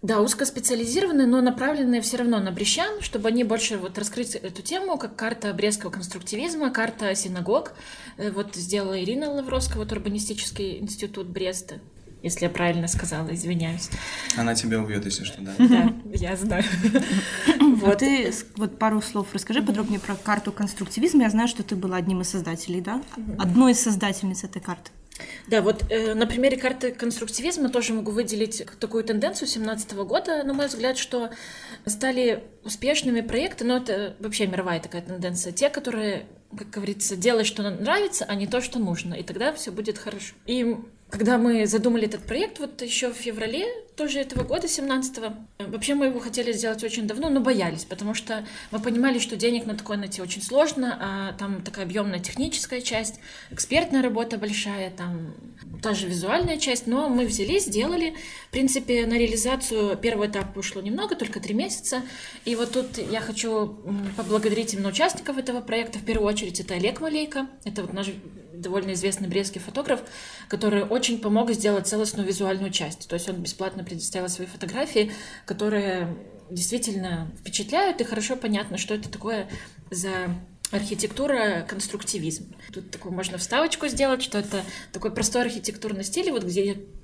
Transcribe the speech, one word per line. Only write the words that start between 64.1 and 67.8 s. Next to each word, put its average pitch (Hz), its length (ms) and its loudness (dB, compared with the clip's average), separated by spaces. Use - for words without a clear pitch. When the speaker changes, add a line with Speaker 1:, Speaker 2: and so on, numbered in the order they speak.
Speaker 1:
поблагодарить 214 580 2
именно 196 140 0
участников 294 500 0
этого 254 220 -2
проекта. 226 400 -4
В - 40 -12
первую 220 220 2
очередь 208 320 0
это 180 160 -4
Олег 185 260 0
Малейко, 302 460 -2
это 208 180 -6